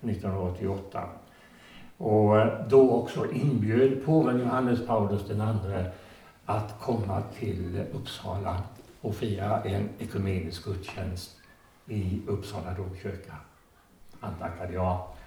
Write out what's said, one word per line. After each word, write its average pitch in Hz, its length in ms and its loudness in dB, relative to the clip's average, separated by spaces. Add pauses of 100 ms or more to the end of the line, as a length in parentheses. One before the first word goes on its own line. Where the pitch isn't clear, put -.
och - 60 -10
nittonhundraåttioåtta. 95 960 -2 (960)
Och, 107 400 6
eh, - 300 2
då 131 220 10
också - 420 0
inbjöd 127 720 2
påven 139 360 4
Johannes 123 460 2
Paulus 101 420 0
den 104 120 -2
andre 98 520 0 (540)
att 107 340 -2
komma 101 420 0 (160)
till 90 540 -4
Uppsala 95 720 -4 (380)
och 104 140 -4
fira 104 480 0
en 101 260 0 (100)
ekumenisk 92 680 -2
gudstjänst 90 760 -8 (460)
i 95 400 -2
Uppsala 92 480 -6
domkyrka. 90 600 -8 (840)
Han 98 200 -8
tackade 90 320 -6
ja. 90 380 0 (160)